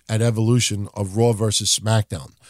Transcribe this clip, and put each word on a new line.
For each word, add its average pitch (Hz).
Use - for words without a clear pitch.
at 110
Evolution 110
of 98
Raw 117
versus 104
SmackDown, 104